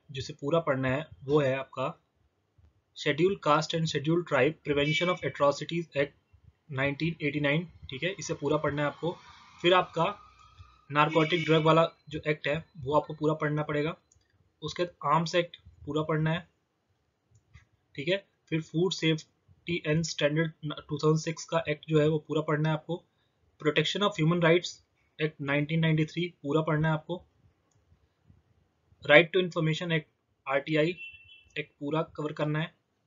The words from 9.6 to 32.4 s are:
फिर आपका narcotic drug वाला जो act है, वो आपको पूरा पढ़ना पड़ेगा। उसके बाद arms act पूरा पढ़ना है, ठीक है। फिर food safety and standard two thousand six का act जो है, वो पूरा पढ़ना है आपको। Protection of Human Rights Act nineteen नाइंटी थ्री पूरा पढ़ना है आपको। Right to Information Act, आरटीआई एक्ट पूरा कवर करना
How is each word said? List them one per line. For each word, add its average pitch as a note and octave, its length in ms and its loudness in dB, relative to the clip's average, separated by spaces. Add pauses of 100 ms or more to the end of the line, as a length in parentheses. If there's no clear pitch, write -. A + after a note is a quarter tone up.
फिर F3 120 6
आपका F3+ 300 2 (880)
narcotic D#3 520 2
drug D#3 200 4
वाला D#3+ 200 6 (240)
जो D3+ 180 -10
act D3+ 220 -2
है, D#3 160 -4 (120)
वो C#3+ 200 -4
आपको D3+ 180 -2
पूरा D3+ 200 0
पढ़ना D3+ 280 -2
पड़ेगा। D3+ 320 -4 (680)
उसके F3 220 -6
बाद D3+ 300 -2
arms E3 200 0
act E3+ 220 -2 (300)
पूरा D3 160 -2
पढ़ना D#3 280 0
है, E3+ 180 -4 (1500)
ठीक C#3+ 140 -8
है। F#3+ 160 -2 (240)
फिर D#3+ 140 -2
food E3+ 300 0
safety - 960 -4
and D#3+ 160 2
standard D#3 460 0 (380)
two D3+ 100 -6
thousand D#3 200 4
six E3 260 -6
का E3 240 -2
act D3+ 200 -4
जो D#3 120 4
है, D3+ 80 4
वो D#3 100 2
पूरा D3+ 240 -2
पढ़ना D#3 260 0
है D#3 60 0
आपको। D#3+ 280 -8 (580)
Protection D#3 480 0
of G3 120 -4
Human E3+ 240 2
Rights E3+ 300 2 (440)
Act D#3 220 -4
nineteen D3 400 0
नाइंटी D#3+ 240 2
थ्री E3+ 220 -6 (160)
पूरा D3 200 0
पढ़ना D#3 260 0
है D#3+ 60 2
आपको। E3 280 -8 (1800)
Right D3+ 320 8
to F#3 80 2
Information E3 540 -2
Act, D3+ 120 -10 (360)
आरटीआई D3+ 500 0 (640)
एक्ट D3+ 220 -8
पूरा D3+ 220 -2
कवर D3+ 300 -8
करना D3+ 260 -2